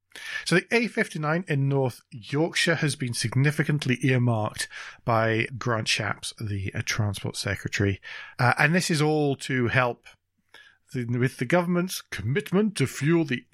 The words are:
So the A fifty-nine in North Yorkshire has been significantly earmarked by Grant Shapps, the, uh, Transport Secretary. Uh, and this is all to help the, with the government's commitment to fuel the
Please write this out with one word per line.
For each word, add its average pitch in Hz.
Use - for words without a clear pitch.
So 165
the 190
A 233
fifty-nine 170
in 139
North 135
Yorkshire 156
has 147
been 120
significantly 143
earmarked 120
by 113
Grant 113
Shapps, -
the, 104
uh, 107
Transport -
Secretary. 98
Uh, 123
and 151
this 180
is 156
all 151
to 127
help 123
the, 123
with 120
the 127
government's 175
commitment 185
to 135
fuel 160
the 127